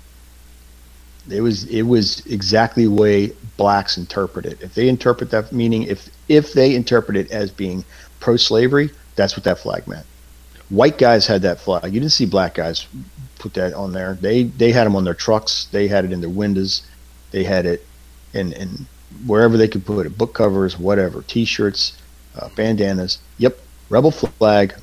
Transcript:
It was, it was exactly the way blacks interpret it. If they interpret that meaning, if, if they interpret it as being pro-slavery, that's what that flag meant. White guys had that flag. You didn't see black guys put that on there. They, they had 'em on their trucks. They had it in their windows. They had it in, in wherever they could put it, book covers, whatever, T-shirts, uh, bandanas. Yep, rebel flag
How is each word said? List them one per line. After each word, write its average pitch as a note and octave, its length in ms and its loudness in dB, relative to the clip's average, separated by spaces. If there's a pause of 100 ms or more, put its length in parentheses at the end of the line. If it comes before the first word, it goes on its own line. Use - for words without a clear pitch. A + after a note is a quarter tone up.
(1300)
It G2 100 -4
was, A2 260 0
it A2+ 180 -2
was A#2 420 2
exactly A2 580 0
the A2 80 4
way G#2 400 2 (240)
blacks G2+ 400 0
interpret F2+ 500 -6
it. - 160 -12
If F#2 120 -16
they B2 160 2
interpret B2 420 0
that A2 220 -2
meaning, A#2 300 0
if, - 260 -8 (180)
if D3+ 240 4
they C3+ 240 4
interpret A#2 400 0
it G2 160 -4
as G#2 180 -4
being F#2 360 -8 (340)
pro-slavery, B2+ 680 2 (260)
that's G2 220 0
what G2+ 80 -6
that F#2 140 0
flag - 280 -8
meant. - 180 -12 (640)
White B2+ 280 4
guys A#2 300 4
had F#2+ 160 2
that F2+ 180 -2
flag. F2 240 -4
You G2+ 160 -4
didn't D3+ 100 -2
see B2+ 140 0
black F#2 300 0
guys E2 320 -6 (520)
put - 140 -12
that F#2 200 -4
on F#2+ 200 -8
there. F#2 220 -6
They, G#2 280 2
they A#2 300 2
had A#2+ 120 4
'em G2+ 120 2
on F#2+ 80 0
their E2+ 80 0
trucks. - 580 -2
They G2+ 160 0
had G2 160 2
it F#2 80 -4
in F2+ 80 -6
their E2+ 100 -6
windows. F#2+ 520 -2 (500)
They F#2+ 140 -2
had F#2 200 0
it E2+ 200 -4 (480)
in, E3 200 -4
in C3 320 -12 (420)
wherever A2+ 300 4
they A2 100 6
could G2+ 180 -4
put G#2 200 -2
it, D#2 120 -12
book A2+ 160 -2
covers, F#2+ 460 0
whatever, F#2+ 420 -2
T-shirts, - 760 -4 (360)
uh, - 220 -14
bandanas. G2+ 600 -2 (220)
Yep, B2 200 2 (300)
rebel C3+ 220 4
flag G#2 720 2